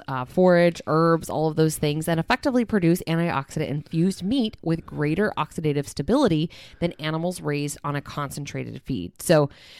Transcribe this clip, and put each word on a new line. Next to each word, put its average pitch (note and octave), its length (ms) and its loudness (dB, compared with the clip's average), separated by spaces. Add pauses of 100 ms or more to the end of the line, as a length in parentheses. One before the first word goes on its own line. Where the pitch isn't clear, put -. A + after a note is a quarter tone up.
uh, C3 160 -4
forage, F3 640 4
herbs, E3 420 2
all D3+ 200 0
of D#3 80 -6
those D#3 180 4
things, D3+ 320 -2
and E3 140 0
effectively B3+ 420 0
produce F3 420 2
antioxidant-infused E3 1200 -2
meat A3 380 -2
with E3 240 -4
greater D3+ 520 -2
oxidative D3+ 500 -2
stability E3+ 600 2 (300)
than E3+ 140 -2
animals E3 480 -6
raised D3 420 -4
on C#3+ 140 -4
a C#3 40 -6 (120)
concentrated C3+ 720 -10
feed. F#2 360 -8
So, D3+ 300 4 (300)